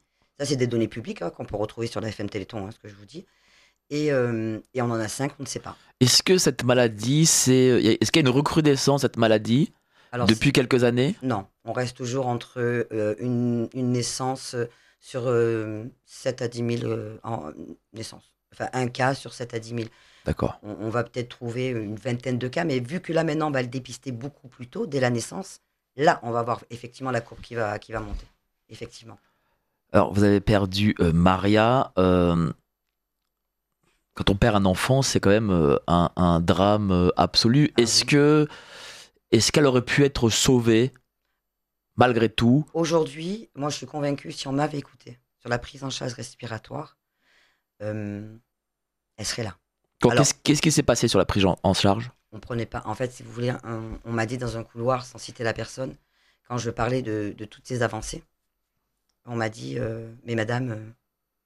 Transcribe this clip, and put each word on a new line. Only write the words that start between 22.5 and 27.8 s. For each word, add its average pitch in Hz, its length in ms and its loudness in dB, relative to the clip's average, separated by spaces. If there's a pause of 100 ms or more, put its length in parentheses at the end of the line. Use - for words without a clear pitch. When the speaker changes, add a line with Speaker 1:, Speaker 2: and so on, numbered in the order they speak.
Speaker 1:
mais 131 140 -2
vu 127 200 -6
que 170 140 -8
là, 160 100 0
maintenant, 156 240 -2
on 151 40 -4
va 131 100 -2
le 127 60 -6
dépister 123 440 -12
beaucoup 127 360 -12
plus 120 200 -18
tôt, 226 200 -8
dès 139 120 -4
la 123 120 2
naissance, 156 500 -8 (340)
là, 151 280 2
on 117 80 -6
va 117 120 -2
voir 113 180 -4 (100)
effectivement 120 400 -10
la 117 100 -2
courbe - 200 -20
qui - 140 -16
va, 107 220 -4
qui 107 140 -18